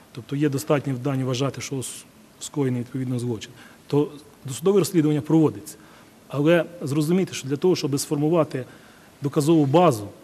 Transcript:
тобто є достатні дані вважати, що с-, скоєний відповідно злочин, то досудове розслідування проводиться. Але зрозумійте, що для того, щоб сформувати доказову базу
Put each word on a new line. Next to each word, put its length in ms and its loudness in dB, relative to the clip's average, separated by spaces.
тобто 240 -10
є 140 0
достатні 440 -2
дані 300 -2
вважати, 380 -4
що 180 -8
с-, 260 -12
скоєний 420 -4
відповідно 380 -6
злочин, 320 -6
то 240 2
досудове 340 0
розслідування 420 2
проводиться. 540 0
Але 380 2
зрозумійте, 520 0
що 140 -10
для 100 -4
того, 180 2
щоб 240 -2
сформувати 680 0
доказову 440 4
базу 420 4